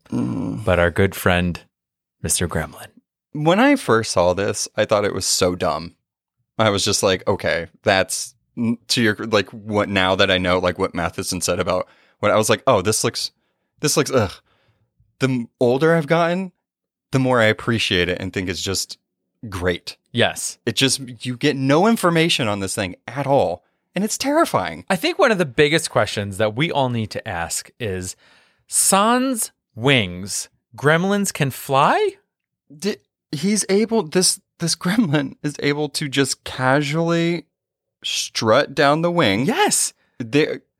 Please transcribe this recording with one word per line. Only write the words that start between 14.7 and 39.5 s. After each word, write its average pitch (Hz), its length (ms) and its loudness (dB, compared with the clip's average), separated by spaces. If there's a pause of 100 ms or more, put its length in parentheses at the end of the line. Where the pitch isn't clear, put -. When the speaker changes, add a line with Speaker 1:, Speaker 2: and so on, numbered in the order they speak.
Speaker 1:
The 131 80 2
m-, 127 200 -4 (120)
older 135 340 4
I've 165 120 0
gotten, 170 460 0 (600)
the 135 60 2
more 127 220 4
I 110 60 6
appreciate 104 640 2
it 90 100 -4
and 92 120 -6
think 95 180 -4
it's 82 120 -6
just 92 360 -6 (500)
great. 90 480 -4 (160)
Speaker 2:
Yes. - 540 -2
Speaker 1:
It 113 100 -2
just, 135 240 0 (260)
you 123 100 -6
get 139 200 0
no 143 300 2
information 170 640 2
on 104 120 -2
this 95 140 -4
thing 95 220 -4 (120)
at 127 180 -8
all. 104 380 0 (300)
And 180 100 -2
it's 214 140 -6
terrifying. 120 720 -2
Speaker 2:
I 196 60 2
think 330 220 -4
one 285 140 4
of 196 60 2
the 170 80 0
biggest 147 440 2
questions 101 480 -2
that 107 160 0
we 151 160 -2
all 135 200 0
need 113 220 -4
to - 140 -10
ask 85 440 -8 (100)
is, 92 340 -6 (520)
Sans 240 840 0 (220)
wings, 101 760 -2 (280)
gremlins 180 560 0
can 139 180 -2
fly? 254 680 0 (600)
Speaker 1:
D-, 185 200 -6 (360)
he's 196 380 0
able, 214 320 2
this, 175 380 0 (180)
this 165 160 -2
gremlin 160 680 0
is 147 180 -6
able 147 300 -2
to 151 180 -6
just 135 360 0
casually 165 1000 0 (580)
strut - 720 0
down 147 280 2
the 175 80 0
wing. 127 360 2
Speaker 2:
Yes. 359 480 0 (240)